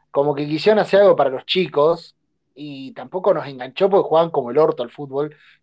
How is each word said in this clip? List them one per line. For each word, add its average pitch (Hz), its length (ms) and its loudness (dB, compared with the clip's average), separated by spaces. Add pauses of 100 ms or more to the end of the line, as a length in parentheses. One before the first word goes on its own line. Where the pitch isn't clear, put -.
(120)
como 143 240 0
que 147 120 -6
quisieron 175 320 2
hacer 190 220 2
algo 196 140 6
para 139 140 2
los 131 160 -8
chicos 165 680 0 (380)
y 135 400 -14
tampoco 180 400 -4
nos 143 140 -4
enganchó 135 420 -2
porque 185 180 2
jugaban 165 240 2
como 123 200 -4
el 127 60 -2
orto 156 260 2
al 117 80 -10
fútbol 143 440 -8 (280)